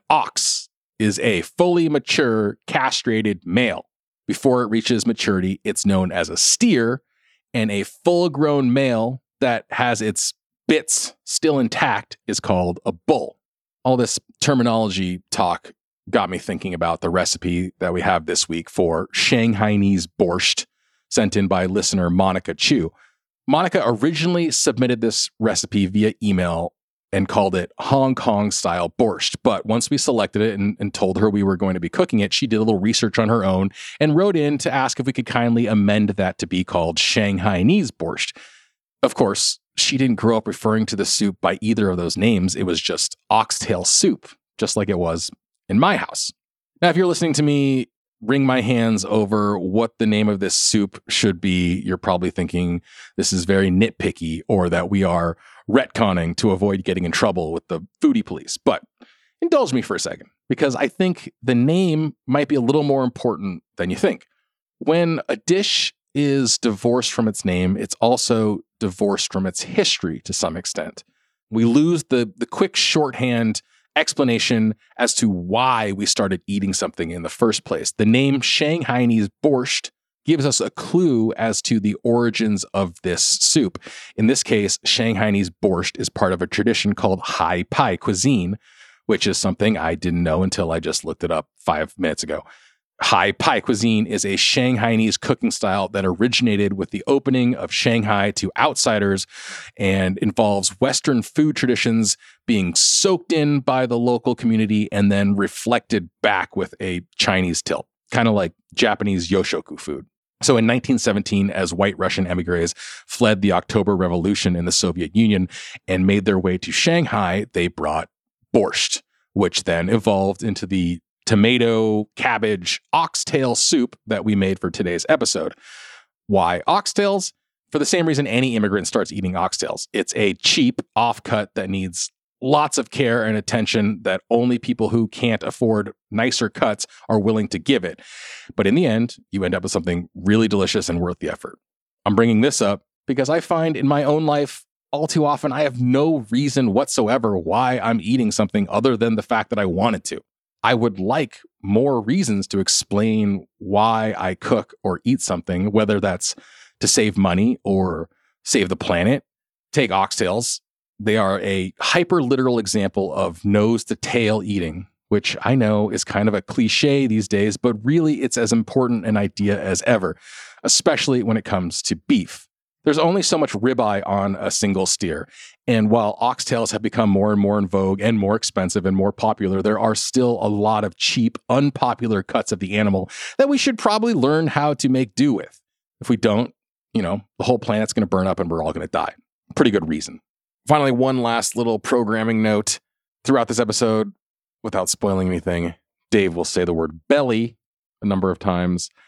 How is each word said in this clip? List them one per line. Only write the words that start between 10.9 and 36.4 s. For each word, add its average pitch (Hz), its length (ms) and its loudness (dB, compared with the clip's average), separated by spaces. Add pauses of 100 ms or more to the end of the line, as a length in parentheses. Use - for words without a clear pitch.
still 151 340 0
intact 117 680 -2
is 104 120 -4
called 90 460 0
a 117 80 -2
bull. 90 460 -2 (440)
All 131 140 2
this 120 240 0 (220)
terminology 110 880 0
talk - 420 -2 (380)
got 101 180 0
me 92 80 -6
thinking 92 380 -8
about 85 260 -2
the 95 80 -4
recipe 87 720 -2
that 90 160 -2
we 87 80 -2
have 85 240 0
this 85 200 -2
week 82 220 -8
for 85 460 -2
Shanghainese 104 920 2 (140)
borscht, 87 460 0 (420)
sent 110 260 0
in 98 140 2
by 90 160 2
listener 92 460 0
Monica 92 420 0
Chu. 87 400 0 (560)
Monica 175 380 2
originally 156 640 0
submitted 123 500 0
this 113 380 -2
recipe 104 480 0
via 104 260 0 (100)
email 87 520 -2 (380)
and 95 140 0
called 95 300 2
it 90 240 -4
Hong 135 340 2
Kong 104 380 0
style 87 440 -2
borscht. 107 460 0
But 104 240 0
once 110 240 -2
we 143 80 0
selected 107 440 0
it 110 140 0
and, 101 220 -2
and 101 160 -6
told 95 240 -2
her 107 100 4
we 104 140 2
were 98 140 2
going 95 180 0
to 90 60 -6
be 85 80 -4
cooking 143 320 0
it, 98 120 -2
she - 140 -2
did 110 80 -2
a 107 60 2
little 107 180 2
research 107 400 0
on 113 100 4
her 110 160 2
own 95 260 2 (280)
and 151 160 2
wrote 185 220 2
in 147 220 0
to 135 140 -4
ask 135 280 -2
if 127 60 -6
we 135 60 0
could 123 140 -6
kindly 117 400 2
amend 104 440 4
that 95 280 -2
to - 80 -6